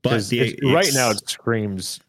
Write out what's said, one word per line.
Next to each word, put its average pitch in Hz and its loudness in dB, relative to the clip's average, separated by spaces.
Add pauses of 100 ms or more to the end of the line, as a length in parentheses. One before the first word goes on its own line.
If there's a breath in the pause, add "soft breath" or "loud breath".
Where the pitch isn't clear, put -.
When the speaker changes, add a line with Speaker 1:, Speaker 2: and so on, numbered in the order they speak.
Speaker 1:
but - 0
Speaker 2:
'Cause 107 0
Speaker 1:
the, 120 0
Speaker 2:
it's, 117 -2
right 156 4
Speaker 1:
it's 139 0
Speaker 2:
now 127 2
it 104 -4
screams 104 -4